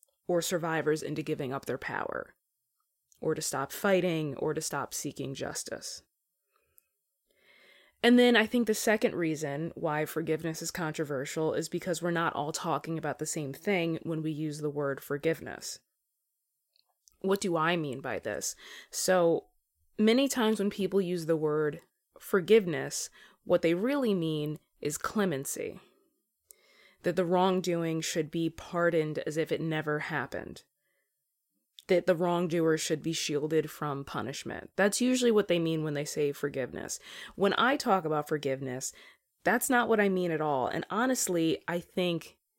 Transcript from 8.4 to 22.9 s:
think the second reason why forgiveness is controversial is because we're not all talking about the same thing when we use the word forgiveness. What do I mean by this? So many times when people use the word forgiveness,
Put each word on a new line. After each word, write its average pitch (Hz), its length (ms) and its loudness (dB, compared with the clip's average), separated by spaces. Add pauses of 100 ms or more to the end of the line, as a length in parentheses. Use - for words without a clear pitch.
think 240 220 0
the 214 60 4
second 214 420 2
reason 156 600 -2
why 151 300 -2
forgiveness 160 560 -4
is 165 80 -8
controversial 151 840 -4
is 160 160 -4
because 165 320 -4
we're 175 100 -2
not 170 220 0
all 151 180 -4
talking 160 460 -4
about 151 220 -4
the 156 60 -6
same 147 280 -6
thing 165 500 0
when 160 180 -4
we 156 100 -2
use 151 280 -6
the 151 100 -4
word 143 320 -2
forgiveness. 143 800 -4 (1400)
What 190 180 0
do 175 160 0
I 165 220 2
mean 139 240 -4
by 117 180 -4
this? - 380 -4 (340)
So 175 540 2 (520)
many 233 300 6
times 220 320 2
when 202 100 0
people 190 300 0
use 175 260 -2
the 160 120 2
word 151 420 0 (400)
forgiveness, 175 920 2 (360)